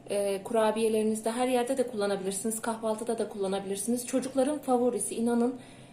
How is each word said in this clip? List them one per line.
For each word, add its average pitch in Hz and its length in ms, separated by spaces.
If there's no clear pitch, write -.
e, 196 320
kurabiyelerinizde, 220 880
her 254 180
yerde 254 300
de 240 80
kullanabilirsiniz. 202 760
Kahvaltıda 220 560
da 208 100
kullanabilirsiniz. 196 800
Çocukların 262 520
favorisi, 240 560
inanın, 233 460